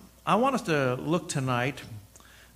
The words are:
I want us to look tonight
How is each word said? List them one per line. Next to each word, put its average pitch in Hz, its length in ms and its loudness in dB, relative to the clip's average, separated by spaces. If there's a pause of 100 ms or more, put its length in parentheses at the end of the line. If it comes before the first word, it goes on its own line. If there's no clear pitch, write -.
(260)
I 165 100 4
want 254 200 2
us 214 80 -2
to 139 320 2
look 170 340 -2
tonight 131 520 -2 (760)